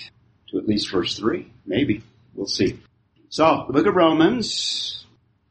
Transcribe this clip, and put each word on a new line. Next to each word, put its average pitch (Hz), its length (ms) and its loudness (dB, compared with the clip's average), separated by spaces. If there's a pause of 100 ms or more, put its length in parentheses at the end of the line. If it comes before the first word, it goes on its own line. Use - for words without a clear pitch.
(500)
to 98 80 -6
at - 100 -4
least 104 220 -2
verse 87 280 -2
three. 131 340 -4 (140)
Maybe. 101 380 0 (300)
We'll - 140 -8
see. - 320 -2 (500)
So, 156 380 2
the - 60 -6
book 151 120 2
of 202 100 2
Romans. 170 1120 0 (460)